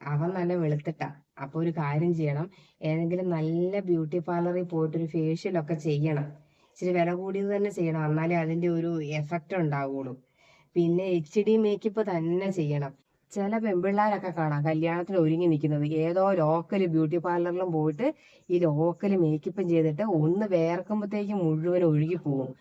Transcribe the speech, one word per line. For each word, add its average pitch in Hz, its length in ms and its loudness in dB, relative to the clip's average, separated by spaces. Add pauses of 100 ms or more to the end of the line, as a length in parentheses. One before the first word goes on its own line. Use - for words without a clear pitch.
അവൻ 147 320 -2
നല്ല 175 200 -2
വെളുത്തിട്ടാ. 156 560 -2 (320)
അപ്പൊ 139 180 -8
ഒരു 170 100 0
കാര്യം 156 440 0
ചെയ്യണം, 156 320 -2 (360)
ഏതെങ്കിലും 170 480 -2
നല്ല 170 500 0
ബ്യൂട്ടി 175 400 0
പാർലറിൽ 175 440 -2
പോയിട്ടൊരു 165 420 -2
ഫേഷ്യൽ 165 540 -2
ഒക്കെ 156 140 -4
ചെയ്യണം. 151 540 0 (360)
ഇച്ചിരി 180 300 -4
വില 170 200 2
കൂടിയത് 196 420 -2
തന്നെ 202 140 0
ചെയ്യണം, 160 360 -2
എന്നാലേ 160 300 0
അതിന്റെ 165 320 0
ഒരു 165 360 -2 (100)
എഫക്റ്റ് 165 420 -4
ഉണ്ടാവുള്ളൂ. 139 580 -2 (600)
പിന്നെ 170 300 2
എച്ച് 175 340 0
ഡി 214 180 4
മേക്കപ്പ് 214 460 0
തന്നെ 180 480 0
ചെയ്യണം. 147 400 -2 (400)
ചില 202 260 -2
പെൺപിള്ളാരൊക്കെ 202 720 0
കാണാം 156 340 0
കല്യാണത്തിന് 165 540 0
ഒരുങ്ങി 165 300 4
നിൽക്കുന്നത്, 151 380 2 (120)
ഏതോ 175 340 2
ലോക്കൽ 170 540 0
ബ്യൂട്ടി 160 320 2
പാർലറിലും 175 540 -2
പോയിട്ട് 156 360 0 (420)
ഈ 175 100 2
ലോക്കൽ 170 560 2
മേക്കപ്പും 170 540 0
ചെയ്തിട്ട് 160 340 2 (100)
ഒന്ന് 170 320 2
വേർക്കുമ്പോഴത്തേക്കും 202 920 0
മുഴുവൻ 170 460 2
ഒഴുകി 156 320 2
പോകും. 135 340 -2 (120)